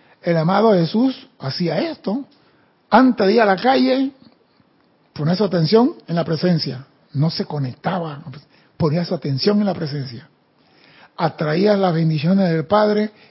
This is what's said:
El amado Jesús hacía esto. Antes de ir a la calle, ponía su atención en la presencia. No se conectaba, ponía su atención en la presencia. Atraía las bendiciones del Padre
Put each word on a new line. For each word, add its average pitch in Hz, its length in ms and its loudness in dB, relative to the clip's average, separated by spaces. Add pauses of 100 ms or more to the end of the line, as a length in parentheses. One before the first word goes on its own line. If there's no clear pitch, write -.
(220)
El 170 160 0
amado 196 360 4
Jesús 214 540 0 (120)
hacía 151 400 -4 (120)
esto. 262 340 -6 (640)
Antes 226 380 4
de 196 60 4
ir 233 80 4
a 220 40 4
la 196 100 4
calle, 262 560 0 (1000)
ponía 151 220 -2
su 196 80 0
atención 196 500 2 (140)
en 170 80 -6
la 170 100 -2
presencia. 151 600 -2 (280)
No 147 160 0
se 196 160 -6
conectaba, 151 760 -6 (540)
ponía 170 300 0
su 180 100 -6
atención 160 440 0
en 208 60 0
la 190 80 -2
presencia. 139 540 -10 (880)
Atraía 175 640 0
las 185 160 0
bendiciones 165 560 2
del 160 160 -2
Padre 208 460 0 (200)